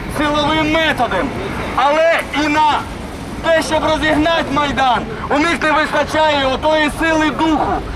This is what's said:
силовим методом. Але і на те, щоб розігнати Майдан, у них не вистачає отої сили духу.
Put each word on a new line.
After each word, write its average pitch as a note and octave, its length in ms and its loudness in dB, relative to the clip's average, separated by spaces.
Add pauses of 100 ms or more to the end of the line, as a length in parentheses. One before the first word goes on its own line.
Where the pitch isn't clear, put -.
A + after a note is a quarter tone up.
(180)
силовим D4+ 540 0
методом. C#4 580 0 (460)
Але D4+ 440 2 (240)
і D#4 40 0
на D4+ 320 2 (600)
те, D#4+ 220 2
щоб D#4 220 -2
розігнати D#4 680 0
Майдан, C4+ 480 2 (300)
у C4+ 100 2
них E4 240 0
не D#4 80 2
вистачає D4 720 0
отої D4+ 540 2
сили D#4 300 2
духу. D4 440 0 (220)